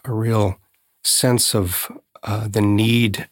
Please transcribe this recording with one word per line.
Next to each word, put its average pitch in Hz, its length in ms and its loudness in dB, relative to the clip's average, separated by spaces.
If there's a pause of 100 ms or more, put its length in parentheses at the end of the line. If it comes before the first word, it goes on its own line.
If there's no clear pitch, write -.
a 123 80 -6
real 110 460 0 (440)
sense - 520 2
of, 92 340 -2 (320)
uh, 110 260 -4
the 104 140 0
need 107 720 2